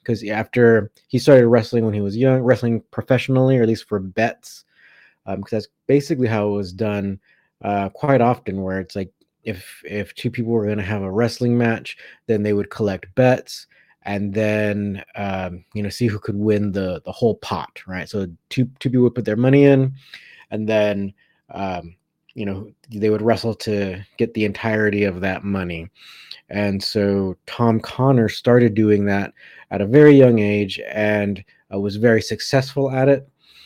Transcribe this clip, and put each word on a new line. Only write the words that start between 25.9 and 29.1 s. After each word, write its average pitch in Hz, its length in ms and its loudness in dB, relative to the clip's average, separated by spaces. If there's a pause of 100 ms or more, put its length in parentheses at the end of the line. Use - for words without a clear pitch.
And 98 340 -2
so 98 520 0 (100)
Tom 117 340 0
Connor 127 500 2
started 120 440 2
doing 104 320 2
that 98 280 -4 (380)